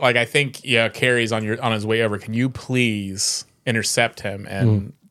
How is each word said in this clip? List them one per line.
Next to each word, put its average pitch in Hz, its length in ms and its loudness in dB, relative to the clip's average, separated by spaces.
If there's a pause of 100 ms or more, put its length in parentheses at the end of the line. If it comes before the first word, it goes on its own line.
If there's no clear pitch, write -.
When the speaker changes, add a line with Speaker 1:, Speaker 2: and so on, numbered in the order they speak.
Speaker 1:
like, 123 160 4
I 120 80 2
think, 139 400 -2
yeah, 117 240 2
Kerry's 120 420 2
on 110 120 0
your, 110 200 -2
on 117 80 2
his 107 140 -2
way 110 180 0
over. 104 140 0
Can 110 160 -10
you 123 160 0
please 107 960 -2 (200)
intercept 117 560 0
him 101 280 -8
and, 101 200 2
Speaker 2:
Mm. 104 220 2 (200)